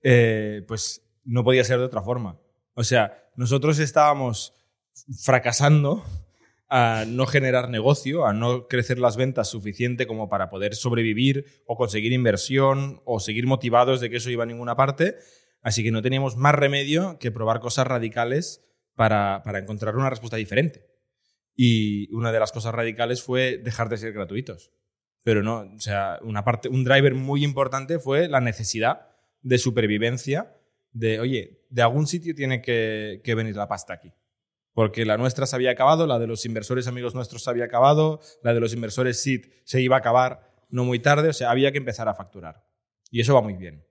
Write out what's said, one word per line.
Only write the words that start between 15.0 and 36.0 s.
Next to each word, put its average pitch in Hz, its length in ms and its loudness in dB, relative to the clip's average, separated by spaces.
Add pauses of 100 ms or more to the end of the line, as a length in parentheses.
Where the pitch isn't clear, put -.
Así 113 200 -2
que 113 80 0
no 110 100 -2
teníamos 131 360 -2
más 143 180 4
remedio 143 640 0
que 120 140 -4
probar 113 280 -2
cosas 123 260 0
radicales 120 800 -4 (300)
para, 101 500 0
para 101 140 -6
encontrar 104 380 -6
una 135 140 0
respuesta 113 260 -10
diferente. 113 500 -2 (680)
Y 104 580 2
una 117 180 -2
de 113 60 2
las 107 140 0
cosas 113 220 -6
radicales 117 480 -4
fue 127 360 -2
dejar 113 300 -4
de 107 100 -6
ser 110 140 -10
gratuitos. 101 580 -10 (540)
Pero 110 180 4
no, 110 200 -4 (120)
o 107 60 -20
sea, 98 420 -4
una 104 220 -6
parte, 117 240 0
un 131 160 0
driver 135 300 4
muy 139 300 -2
importante 135 540 -2
fue 139 300 0
la 139 120 2
necesidad 113 680 -2 (340)
de 123 160 2
supervivencia 120 1000 -2 (360)
de, 113 280 -2
"Oye, 120 480 -6
de 120 140 0
algún 131 240 2
sitio 170 280 -6
tiene 131 280 -4
que, 110 640 -4
que 117 100 -2
venir 110 220 -4
la 101 120 -4
pasta 98 260 -8
aquí". 85 180 -20 (600)
Porque 113 320 0
la 107 140 2
nuestra 127 280 -2
se 135 100 -4
había 127 160 2
acabado, 151 340 4